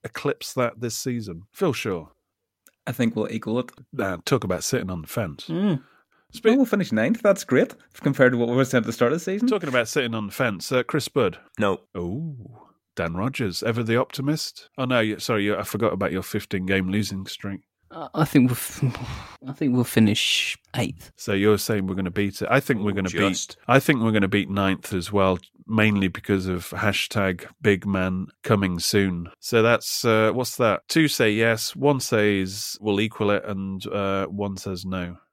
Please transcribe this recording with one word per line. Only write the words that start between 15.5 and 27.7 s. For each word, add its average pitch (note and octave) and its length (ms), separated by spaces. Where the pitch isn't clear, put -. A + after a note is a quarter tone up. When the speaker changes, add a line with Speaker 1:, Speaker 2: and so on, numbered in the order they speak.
Speaker 1:
I G2 60
forgot - 300
about F#2+ 200
your F#2 120
fifteen G2 420
game F#2+ 240
losing G2 360
streak. G2 340
Speaker 3:
Uh, D#3+ 260
I D#3+ 100
think B2+ 260
we'll A#2+ 60
f-, - 260
I C3 60
think C#3 200
we'll B2 120
finish - 720
eighth. - 420
Speaker 1:
So - 160
you're G2+ 240
saying G2+ 300
we're F#2+ 80
gonna F#2 160
beat G2+ 320
it? G2 80
I C3 80
think C3 220
we're G#2 100
Speaker 4:
Ooh, G2 40
Speaker 1:
gonna F#2+ 160
beat, G2 180
Speaker 4:
just. - 280
Speaker 1:
I B2 100
think C3+ 240
we're A2+ 80
gonna G#2 160
beat G2+ 240
ninth G2 420
as F2+ 200
well, F#2+ 260
mainly G#2+ 400
because F#2 400
of F2+ 220
hashtag G2 760
big G2+ 240